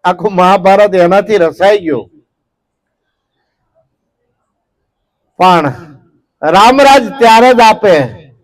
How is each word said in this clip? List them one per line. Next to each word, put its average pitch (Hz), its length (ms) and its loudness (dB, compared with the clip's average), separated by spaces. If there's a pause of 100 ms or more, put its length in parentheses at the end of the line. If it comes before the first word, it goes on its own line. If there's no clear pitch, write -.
આખું 180 360 -4
મહાભારત 190 580 0
એનાથી 190 460 0
રચાઈ 185 420 -2
ગયું. 127 200 -6 (3250)
પણ 175 260 0 (760)
રામરાજ 254 640 2 (140)
ત્યારે 233 360 2
જ 240 140 0
આપે 208 280 0 (480)